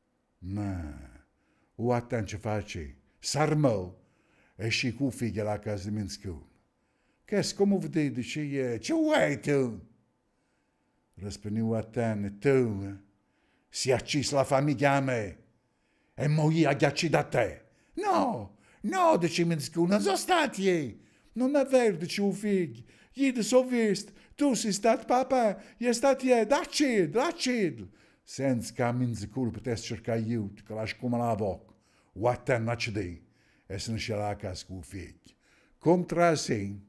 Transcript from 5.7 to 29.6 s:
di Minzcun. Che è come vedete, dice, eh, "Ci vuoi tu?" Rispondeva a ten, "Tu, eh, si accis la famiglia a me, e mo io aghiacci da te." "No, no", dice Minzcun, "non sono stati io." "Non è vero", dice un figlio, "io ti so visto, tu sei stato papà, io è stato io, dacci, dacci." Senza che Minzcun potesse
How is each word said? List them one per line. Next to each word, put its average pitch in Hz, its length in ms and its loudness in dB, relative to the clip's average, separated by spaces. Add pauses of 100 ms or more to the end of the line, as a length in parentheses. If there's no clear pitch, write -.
di 107 80 -4
Minzcun. 92 560 -10 (720)
Che 208 120 0
è 196 160 -2
come 196 240 4
vedete, 151 380 -2
dice, 131 580 -4
eh, 113 60 -6
"Ci - 120 -4
vuoi 302 480 2
tu?" 131 400 0 (1300)
Rispondeva 110 640 -4
a 107 60 -4
ten, 107 540 -4
"Tu, 139 100 0
eh, 107 480 2 (720)
si - 240 -2
accis 127 400 0
la 139 120 4
famiglia 139 500 2
a 139 60 4
me, 117 380 -4 (760)
e - 140 -2
mo 156 220 4
io 160 180 4
aghiacci 156 400 2
da 151 160 2
te." 107 400 -2 (300)
"No, 294 640 -2 (260)
no", 330 340 4
dice 170 280 0
Minzcun, 165 440 0
"non 202 120 4
sono 381 160 2
stati 302 460 2
io." 165 340 0 (360)
"Non 262 240 0
è 269 80 4
vero", 247 320 4
dice 165 240 -6
un 202 120 2
figlio, 180 500 -2 (320)
"io 269 180 2
ti 247 100 0
so 254 220 6
visto, 233 480 0 (240)
tu 285 180 4
sei 208 180 0
stato 240 340 2
papà, 254 540 2 (180)
io 240 100 0
è 240 60 4
stato 262 320 2
io, 240 200 6
dacci, 262 600 2
dacci." 214 840 -2 (320)
Senza 131 500 -2
che 120 200 0
Minzcun 120 580 -2
potesse 110 320 -6